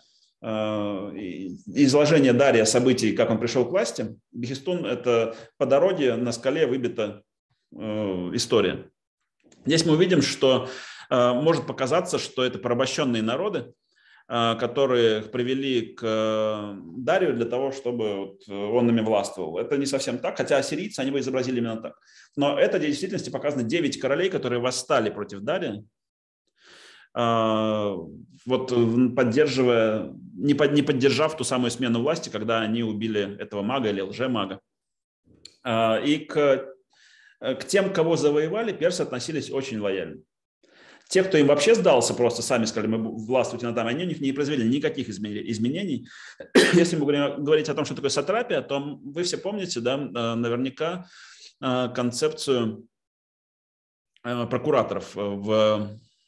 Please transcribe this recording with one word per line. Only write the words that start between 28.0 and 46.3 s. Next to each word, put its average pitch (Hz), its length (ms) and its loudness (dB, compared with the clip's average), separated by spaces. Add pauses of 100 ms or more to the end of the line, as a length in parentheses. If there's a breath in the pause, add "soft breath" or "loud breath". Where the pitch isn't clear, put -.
вот, 127 260 0
м, 120 420 4
поддерживая, 120 1000 2 (220)
не 143 180 2
под-, 143 180 4
не 147 100 4
поддержав 143 540 2
ту 123 80 -6
самую 123 260 0
смену 120 300 -2
власти, 160 300 -2
когда 113 300 -2
они 110 220 -2
убили 104 580 -4
этого 101 220 -8
мага 120 280 -2
или 98 120 -2
лжемага. 101 580 -4 (1040)
Э, 113 400 2
и 147 140 2
к, 151 180 -10 (1040 soft breath)
э, 127 140 -4
к - 100 -8
тем, 190 280 2
кого 165 240 2
завоевали, 156 560 0
персы 180 300 -2
относились 139 480 -6
очень 131 300 -4
лояльно. 92 400 -4 (880 soft breath)
Те, 190 140 4
кто 185 160 2
им 143 80 6
вообще 147 280 6
сдался, 170 400 4
просто 120 280 0
сами 117 240 0
сказали: 107 240 -2
«Мы 113 80 0
бу-, 110 180 -6 (100)
властвуйте 120 400 0
над 117 100 -4
нами», 113 140 0
они 156 140 -4
у - 20 -4
них 160 140 -6
не 135 120 -2
произвели 135 360 0
никаких 143 400 -2
изме-, 104 420 -8
изменений. 131 560 -4 (480 loud breath)